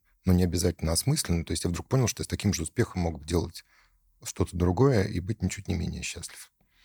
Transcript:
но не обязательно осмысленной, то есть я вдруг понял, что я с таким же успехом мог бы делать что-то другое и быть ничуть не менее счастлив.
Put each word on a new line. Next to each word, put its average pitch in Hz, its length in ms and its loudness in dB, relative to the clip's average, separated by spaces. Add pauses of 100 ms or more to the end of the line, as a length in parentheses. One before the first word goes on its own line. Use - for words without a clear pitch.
(260)
но 92 80 6
не 90 120 6
обязательно 85 480 0
осмысленной, 85 520 0
то - 80 -6
есть - 120 -2
я 95 60 0
вдруг 82 180 -6
понял, 131 180 2
что - 140 -4
я 78 40 -6
с - 40 -8
таким 98 240 2
же - 100 -4
успехом 92 400 -2
мог 80 160 -4
бы 73 60 -18
делать 85 400 -2 (580)
что-то - 340 -4
другое 92 480 4
и 98 160 -6
быть 95 220 -6
ничуть - 260 -4
не 92 60 0
менее 82 280 -4
счастлив. - 480 -12 (340)